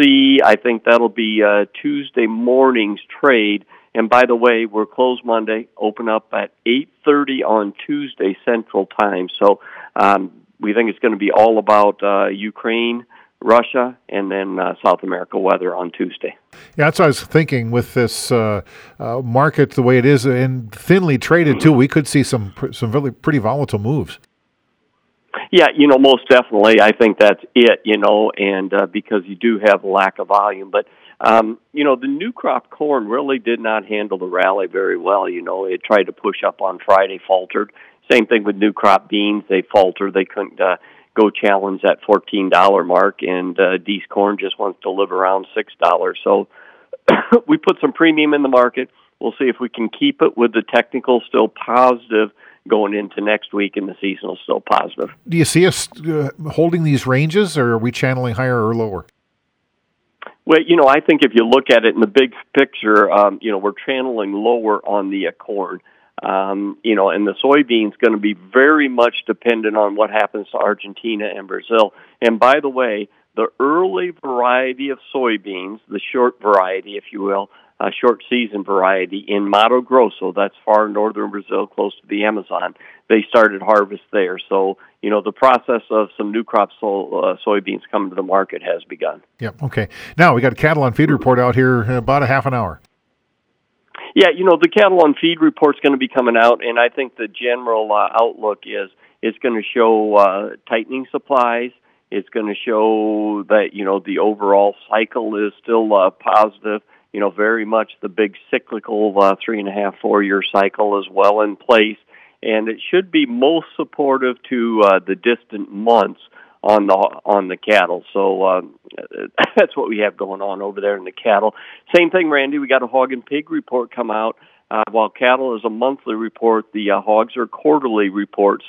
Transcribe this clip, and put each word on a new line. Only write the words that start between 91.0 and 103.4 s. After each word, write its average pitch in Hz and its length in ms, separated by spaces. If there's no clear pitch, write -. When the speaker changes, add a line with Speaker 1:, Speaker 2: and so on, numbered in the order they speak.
Speaker 2:
report 127 300
out 123 160
here 127 260
in 110 80
about 127 320
a 131 40
half 131 200
an 131 80
hour. 95 260
Speaker 1:
Yeah, 190 220
you 180 80
know, 170 160
the 170 80
cattle 185 340
on 147 120
feed 165 260
report's 151 400
gonna 143 160
be 131 100
coming 120 300
out, 117 280
and 117 140
I 120 100
think 127 280
the 117 100
general, 117 640
uh, 101 200
outlook 110 520
is 101 260
it's 113 160
gonna 113 240
show, 110 400
uh, 101 360
tightening 123 420
supplies. 120 640
It's 101 160
gonna 107 260
show 107 920